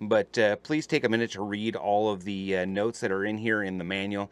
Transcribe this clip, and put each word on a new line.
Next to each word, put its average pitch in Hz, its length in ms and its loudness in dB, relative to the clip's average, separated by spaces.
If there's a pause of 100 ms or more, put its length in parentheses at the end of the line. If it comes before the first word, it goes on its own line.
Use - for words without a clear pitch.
but, 107 360 2
uh, 104 200 4
please 151 280 -2
take 139 200 2
a 117 40 4
minute 113 220 2
to 98 100 -8
read 104 360 -2
all 104 340 2
of 92 140 -6
the, 95 320 -2
uh, 90 80 0
notes 101 340 -2
that 104 140 -2
are 98 100 0
in 107 140 -2
here 110 260 0
in 95 140 -4
the 87 80 -4
manual. 98 460 -2